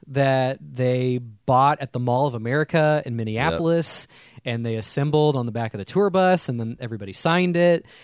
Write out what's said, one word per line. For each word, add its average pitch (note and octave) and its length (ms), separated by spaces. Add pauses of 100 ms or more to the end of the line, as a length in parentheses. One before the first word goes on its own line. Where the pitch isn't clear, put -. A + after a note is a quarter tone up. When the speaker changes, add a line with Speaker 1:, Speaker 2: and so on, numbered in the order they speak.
Speaker 1:
that C3+ 540
they B2+ 560
bought B2+ 640
at C3+ 100
the B2 80
Mall B2 280
of B2 80
America D3+ 720
in A#2+ 100
Minneapolis, D#3+ 920
Speaker 2:
Yep. - 360
Speaker 1:
and A#2 200
they A2+ 100
assembled D3 600
on B2 100
the A#2 60
back A2+ 220
of G#2 60
the G2 60
tour G3+ 240
bus, F#3 400
and A#2+ 100
then A2+ 200
everybody G#2+ 340
signed F3 440
it, F3 280 (180)